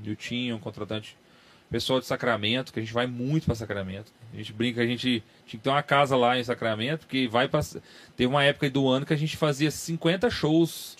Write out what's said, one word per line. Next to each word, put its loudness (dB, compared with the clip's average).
Niltinho -6
é -4
um -10
contratante -10
pessoal 0
de -4
Sacramento, 0
que -6
a -2
gente -10
vai 0
muito -2
pra 0
Sacramento. -8
A -12
gente -12
brinca, -2
a 4
gente 0
tinha -12
que -16
ter 0
uma 4
casa 4
lá 4
em -2
Sacramento, -2
porque -2
vai 2
pra, 0
teve 2
uma 4
época 4
do 2
ano 2
que 0
a 4
gente -2
fazia 2
cinquenta 0
shows. 2